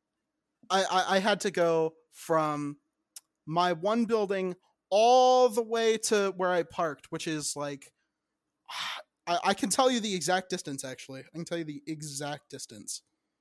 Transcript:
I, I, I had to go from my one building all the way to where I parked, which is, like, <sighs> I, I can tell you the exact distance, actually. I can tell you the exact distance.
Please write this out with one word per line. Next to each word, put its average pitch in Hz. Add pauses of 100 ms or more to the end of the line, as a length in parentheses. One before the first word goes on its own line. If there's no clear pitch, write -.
(680)
I, 190
I, 185
I 196
had 202
to 208
go 165 (180)
from 147 (720)
my 175
one 208
building 190 (360)
all 254
the 226
way 226
to 202
where 180
I 180
parked, 165
which 160
is, 151
like, 143 (760)
<sighs> -
I, 175
I 196
can -
tell 254
you 247
the 208
exact 180
distance, 147
actually. 131
I -
can 165
tell 170
you 170
the 147
exact 147
distance. - (400)